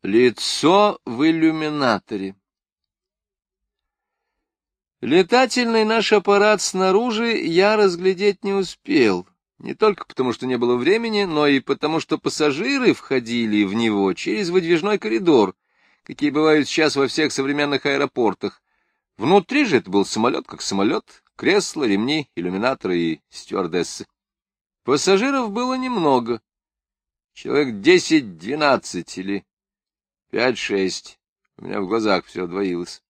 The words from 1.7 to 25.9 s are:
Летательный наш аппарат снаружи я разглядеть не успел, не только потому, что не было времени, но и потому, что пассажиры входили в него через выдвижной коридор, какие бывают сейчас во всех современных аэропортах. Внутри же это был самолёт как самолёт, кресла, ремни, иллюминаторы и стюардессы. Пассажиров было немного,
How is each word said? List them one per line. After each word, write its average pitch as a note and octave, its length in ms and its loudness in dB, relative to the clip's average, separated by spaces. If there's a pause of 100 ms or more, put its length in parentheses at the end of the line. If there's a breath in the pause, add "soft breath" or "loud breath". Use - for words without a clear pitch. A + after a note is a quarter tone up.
Летательный A3+ 880 2
наш A3 260 0
аппарат G3+ 480 4
снаружи G#3+ 800 0
я F#3 400 2
разглядеть F#3+ 640 0
не G3 80 -2
успел, C#3 760 0 (300)
не - 160 -12
только G#3 320 0
потому, B2+ 300 -4
что - 100 -10
не B2+ 140 -2
было B2 180 2
времени, G#3 480 0
но D3+ 220 0
и C#3+ 120 4
потому, D3+ 420 -2
что D3+ 180 -4
пассажиры F3 760 0
входили A2+ 720 0
в F#2+ 80 -2
него G#2 400 2
через G3+ 380 -4
выдвижной F3 480 -2
коридор, E3+ 580 2 (460)
какие - 260 -6
бывают D3+ 400 2
сейчас D#3 280 0
во C#3 100 2
всех D#3 260 -2
современных C#3+ 540 -2
аэропортах. B2+ 760 -2 (540)
Внутри G3+ 480 2
же E3+ 140 2
это F#2+ 100 -2
был G2 160 2
самолёт G#2+ 420 -2
как - 140 -18
самолёт, - 600 -4 (120)
кресла, E3 500 -2
ремни, A#2+ 500 -2
иллюминаторы F#2+ 640 -4
и E2 220 -4 (100)
стюардессы. F2 760 -6 (760)
Пассажиров G#3 680 0
было B3 280 -4
немного, C#3+ 640 -2 (880)